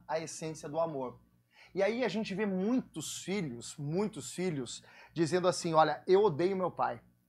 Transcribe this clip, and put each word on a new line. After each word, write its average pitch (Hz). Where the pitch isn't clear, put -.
a 165
essência 160
do 147
amor. 139
E 185
aí 226
a 226
gente 202
vê 202
muitos 196
filhos, 156
muitos 151
filhos, 156
dizendo 170
assim, 175
"Olha, 156
eu 185
odeio 180
meu 185
pai, 120